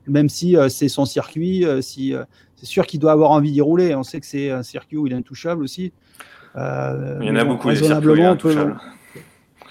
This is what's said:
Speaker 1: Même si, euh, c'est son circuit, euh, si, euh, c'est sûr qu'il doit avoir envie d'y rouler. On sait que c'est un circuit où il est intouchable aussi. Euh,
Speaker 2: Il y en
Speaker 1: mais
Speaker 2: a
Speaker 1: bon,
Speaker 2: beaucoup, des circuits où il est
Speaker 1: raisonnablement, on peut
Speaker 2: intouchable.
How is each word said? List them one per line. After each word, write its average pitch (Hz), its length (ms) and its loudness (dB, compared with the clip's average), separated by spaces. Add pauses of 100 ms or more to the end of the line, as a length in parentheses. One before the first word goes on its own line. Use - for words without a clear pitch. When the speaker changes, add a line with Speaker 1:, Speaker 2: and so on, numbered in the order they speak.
Speaker 1:
Même 147 200 4
si, 175 280 2
euh, 139 120 6
c'est 135 200 0
son 139 160 0
circuit, 175 600 -2
euh, 135 180 0
si, 135 320 -6
euh, 127 100 -8 (320)
c'est 131 100 -20
sûr - 200 0
qu'il 165 120 -8
doit 156 140 4
avoir 151 180 6
envie 151 220 4
d'y 143 80 2
rouler. 165 340 2
On 135 80 -4
sait 151 160 -12
que - 80 -16
c'est 139 240 -6
un 127 140 -6
circuit - 320 -12
où 151 100 -2
il 127 60 -2
est 127 40 -6
intouchable 156 460 -8
aussi. 175 300 -8 (640)
Euh, 135 640 -6
Speaker 2:
Il - 60 -6
y - 40 -2
en 110 40 -2
Speaker 1:
mais 113 60 2
Speaker 2:
a 117 40 2
Speaker 1:
bon, 131 80 0
Speaker 2:
beaucoup, 120 160 -4
des 147 80 2
circuits 151 320 2
où 151 60 6
il 156 60 4
est 175 60 6
Speaker 1:
raisonnablement, 185 60 4
on 170 40 2
peut 160 140 0
Speaker 2:
intouchable. 147 300 -2 (920)